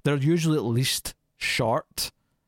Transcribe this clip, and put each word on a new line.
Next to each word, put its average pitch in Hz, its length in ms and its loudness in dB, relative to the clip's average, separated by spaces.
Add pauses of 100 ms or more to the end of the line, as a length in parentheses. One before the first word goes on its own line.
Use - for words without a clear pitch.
they're 143 140 2
usually 156 400 2
at 110 80 0
least 120 500 -2 (220)
short, - 720 -2 (360)